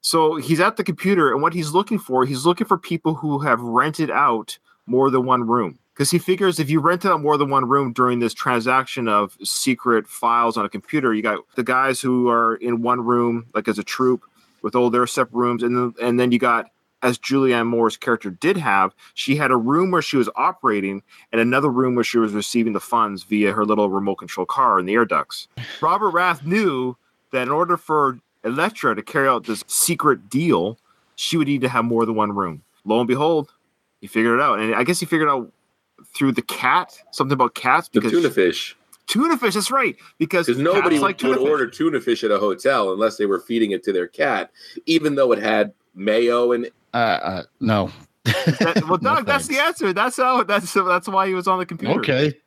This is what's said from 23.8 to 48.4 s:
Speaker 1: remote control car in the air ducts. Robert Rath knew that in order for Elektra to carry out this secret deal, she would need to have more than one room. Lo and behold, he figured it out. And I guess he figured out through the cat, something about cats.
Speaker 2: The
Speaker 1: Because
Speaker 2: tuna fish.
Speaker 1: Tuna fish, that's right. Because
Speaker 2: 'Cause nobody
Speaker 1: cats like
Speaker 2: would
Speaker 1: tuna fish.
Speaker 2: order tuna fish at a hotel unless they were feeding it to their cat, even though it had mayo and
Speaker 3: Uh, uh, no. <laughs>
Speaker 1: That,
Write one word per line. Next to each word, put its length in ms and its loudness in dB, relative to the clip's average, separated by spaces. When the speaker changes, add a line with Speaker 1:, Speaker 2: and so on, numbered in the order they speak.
Speaker 1:
remote 260 -2
control 300 -8
car 340 2
in 60 -4
the 80 -2
air 120 4
ducts. 420 -4
Robert 300 0
Rath 340 0
knew 500 0
that 120 0
in 60 -4
order 260 0
for 420 0
Elektra 520 -2
to 80 -8
carry 240 0
out 180 0
this 220 -6
secret 600 -2
deal, 500 0
she 220 -4
would 100 0
need 140 -2
to 80 0
have 160 0
more 200 0
than 100 -2
one 180 0
room. 280 -4
Lo 140 2
and 80 0
behold, 440 0
he 80 -18
figured 320 2
it 40 2
out. 160 2
And 140 -2
I 100 0
guess 160 -2
he 80 -6
figured 220 0
out 220 -2
through 180 0
the 100 -2
cat, 560 -2
something 220 -2
about 220 0
cats. 320 0
Speaker 2:
The 120 0
Speaker 1:
Because 120 -2
Speaker 2:
tuna 200 2
fish. 440 -2
Speaker 1:
Tuna 300 0
fish, 160 0
that's 180 -2
right. 240 0
Because 300 0
Speaker 2:
'Cause 100 2
nobody 380 2
Speaker 1:
cats 60 2
like 140 0
Speaker 2:
would 40 -20
Speaker 1:
tuna 180 2
fish. 120 2
Speaker 2:
order 180 0
tuna 340 -2
fish 220 -2
at 80 4
a 80 4
hotel 540 0
unless 240 0
they 100 0
were 120 2
feeding 320 0
it 120 -4
to 100 -2
their 140 0
cat, 440 -2
even 280 2
though 160 4
it 80 2
had 340 0
mayo 560 2
and 180 -2
Speaker 3:
Uh, 40 -2
uh, 460 -2
no. 320 0
<laughs> 180 -20
Speaker 1:
That, 640 0